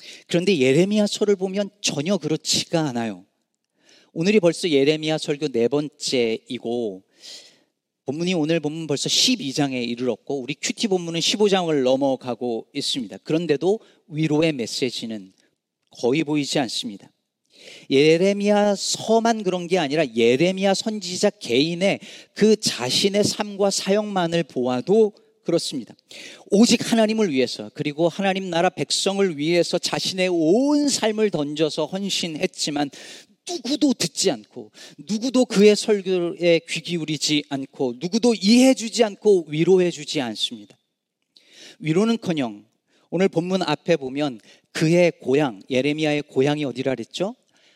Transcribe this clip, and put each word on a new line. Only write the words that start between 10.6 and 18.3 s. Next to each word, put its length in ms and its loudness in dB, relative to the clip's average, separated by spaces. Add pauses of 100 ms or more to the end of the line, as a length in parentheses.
본문은 340 -2
십오 260 2
장을 360 2
넘어가고 920 -2
있습니다. 460 -6
그런데도 600 0 (280)
위로의 460 0
메시지는 800 -6 (600)
거의 320 0
보이지 340 -2
않습니다. 540 -6 (800)
예레미야서만 1500 2